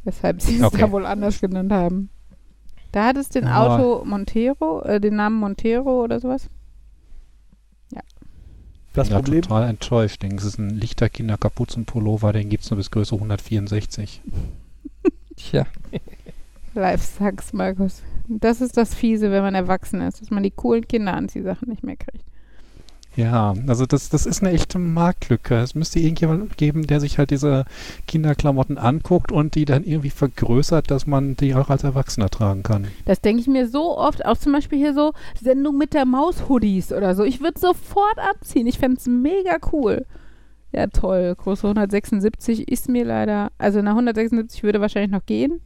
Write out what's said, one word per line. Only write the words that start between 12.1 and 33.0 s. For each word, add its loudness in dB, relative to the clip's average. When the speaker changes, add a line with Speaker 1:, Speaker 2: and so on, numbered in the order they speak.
Speaker 2:
den 0
gibt's -2
nur 0
bis -6
Größe 0
hundertvierundsechzig. -4
Speaker 4:
<laughs> -4
Tja. -2
Speaker 1:
Life 0
sucks, -4
Markus. -2
Das 0
ist -2
das 2
Fiese, 2
wenn 2
man 0
erwachsen 0
ist, -4
dass -16
man 0
die 0
coolen 0
Kinderanziehsachen -4
nicht -8
mehr -10
kriegt. -10
Speaker 2:
Ja, 2
also 2
das, 0
das 2
ist -2
eine 2
echte 0
Marktlücke. 0
Es -2
müsste -2
irgendjemand 2
geben, 0
der 2
sich 0
halt 2
diese 2
Kinderklamotten 2
anguckt 2
und 2
die 2
dann 2
irgendwie -2
vergrößert, 2
dass 0
man 0
die 2
auch 2
als 2
Erwachsener 0
tragen 0
kann. 0